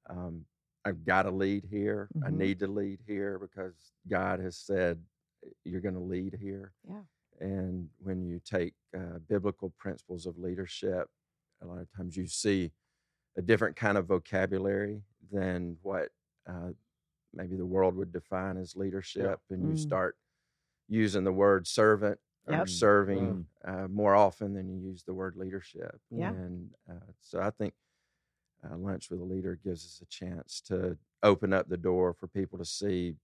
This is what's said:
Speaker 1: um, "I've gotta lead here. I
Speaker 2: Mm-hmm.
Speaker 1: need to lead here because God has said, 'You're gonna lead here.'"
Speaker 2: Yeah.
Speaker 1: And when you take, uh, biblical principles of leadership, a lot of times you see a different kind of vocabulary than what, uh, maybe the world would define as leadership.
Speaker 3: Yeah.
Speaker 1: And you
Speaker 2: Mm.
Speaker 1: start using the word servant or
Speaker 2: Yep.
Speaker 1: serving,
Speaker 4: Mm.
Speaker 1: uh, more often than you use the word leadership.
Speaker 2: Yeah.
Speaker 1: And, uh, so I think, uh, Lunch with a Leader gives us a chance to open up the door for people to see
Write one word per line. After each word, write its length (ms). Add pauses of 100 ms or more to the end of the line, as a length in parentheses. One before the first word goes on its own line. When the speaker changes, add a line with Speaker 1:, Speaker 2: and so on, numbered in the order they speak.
Speaker 1:
um, 380 (380)
"I've 200
gotta 260
lead 360
here. 420 (160)
I 40
Speaker 2:
Mm-hmm. 100
Speaker 1:
need 220
to 80
lead 380
here 320
because 540 (160)
God 320
has 160
said, 480 (600)
'You're 160
gonna 220
lead 320
here.'" 380 (160)
Speaker 2:
Yeah. 140 (380)
Speaker 1:
And 580
when 260
you 160
take, 340 (220)
uh, 220
biblical 520
principles 560
of 120
leadership, 720 (500)
a 60
lot 140
of 120
times 240
you 100
see 460 (640)
a 60
different 340
kind 220
of 80
vocabulary 960 (280)
than 520
what, 300 (340)
uh, 260 (600)
maybe 240
the 100
world 300
would 160
define 440
as 200
leadership. 720
Speaker 3:
Yeah. 80
Speaker 1:
And 120
you 60
Speaker 2:
Mm. 40
Speaker 1:
start 380 (720)
using 360
the 80
word 340
servant 540 (260)
or 80
Speaker 2:
Yep. 140
Speaker 1:
serving, 800 (180)
Speaker 4:
Mm. 200
Speaker 1:
uh, 40
more 260
often 380
than 160
you 80 (140)
use 140
the 100
word 220
leadership. 640 (100)
Speaker 2:
Yeah. 220
Speaker 1:
And, 420 (140)
uh, 320
so 200
I 100
think, 240 (880)
uh, 140
Lunch 340
with 100
a 40
Leader 320
gives 300
us 160
a 40
chance 560
to 360 (240)
open 300
up 160
the 80
door 360
for 160
people 300
to 60
see 600